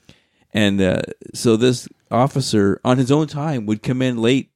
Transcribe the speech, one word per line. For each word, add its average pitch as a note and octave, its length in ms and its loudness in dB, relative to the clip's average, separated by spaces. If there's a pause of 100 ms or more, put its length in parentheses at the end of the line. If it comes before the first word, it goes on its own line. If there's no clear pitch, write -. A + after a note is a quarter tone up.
(540)
And, G2+ 260 2
uh, F#2 220 2 (320)
so A2+ 240 2
this B2 280 0 (240)
officer, A2+ 760 0
on B2+ 120 2
his C3 160 0
own D#3 140 2
time, C#3+ 400 -6
would G#2+ 160 -4
come B2+ 180 -4
in B2+ 160 -2
late A#2 400 0